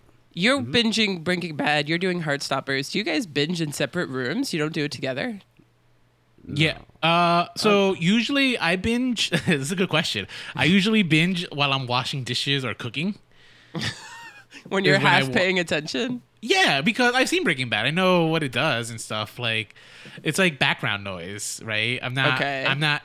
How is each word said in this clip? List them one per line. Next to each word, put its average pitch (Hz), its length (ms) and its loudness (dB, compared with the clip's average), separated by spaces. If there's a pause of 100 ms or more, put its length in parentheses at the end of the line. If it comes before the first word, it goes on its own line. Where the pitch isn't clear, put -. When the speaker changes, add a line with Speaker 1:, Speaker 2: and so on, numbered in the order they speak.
(320)
Speaker 1:
You're 240 280 2
Speaker 2:
Mm-hmm. 127 120 -6
Speaker 1:
binging 208 520 0
Breaking 170 320 -2
Bad. 147 320 0
You're 165 100 0
doing 180 240 -2
Heartstoppers. 139 720 -4
Do 185 60 -2
you 208 60 -2
guys 302 220 -2
binge 156 340 -2
in 151 120 -2
separate 156 360 -4
rooms? 135 440 -4
You 165 80 -2
don't 151 120 -2
do 156 120 -2
it 151 80 -4
together? 160 480 -6 (1080)
Speaker 3:
Yeah. 147 300 0 (240)
Speaker 2:
No. 156 60 2
Speaker 3:
Uh, 170 480 4
so 202 340 4
Speaker 2:
Um, 185 80 -2
Speaker 3:
usually 240 580 2
I 165 200 0
binge. 233 540 -2
<laughs> 165 160 0
This - 20 2
is 147 240 0
a 190 40 -2
good 180 120 0
question. 151 400 0 (260)
I 127 120 0
usually 202 360 6
binge 170 500 2
while 143 200 0
I'm 135 160 -2
washing 127 340 -2
dishes 131 420 -2
or 113 80 -4
cooking. 175 440 -6 (580)
Speaker 1:
<laughs> 160 80 -6 (840)
When 196 160 0
you're 190 120 6
Speaker 3:
Is 196 60 2
when - 40 4
I 180 120 6
Speaker 1:
half 135 100 2
Speaker 3:
wa- 127 60 -4
Speaker 1:
paying 185 260 2
attention? 233 640 -4 (180)
Speaker 3:
Yeah, 262 400 2
because 240 340 2
I've 262 140 2
seen 359 160 0
Breaking 131 240 0
Bad. 110 180 0
I 143 40 2
know 180 360 4
what 160 160 0
it 139 80 -2
does 120 400 0
and 113 100 -12
stuff. 110 380 -6
Like, 113 380 -2 (480)
it's 151 160 0
like 170 180 2
background 117 460 0
noise, 95 580 -8
right? 110 400 -2
I'm 127 120 -6
not. 131 200 2
Speaker 1:
Okay. 135 320 -2
Speaker 3:
I'm 139 140 0
not 147 240 0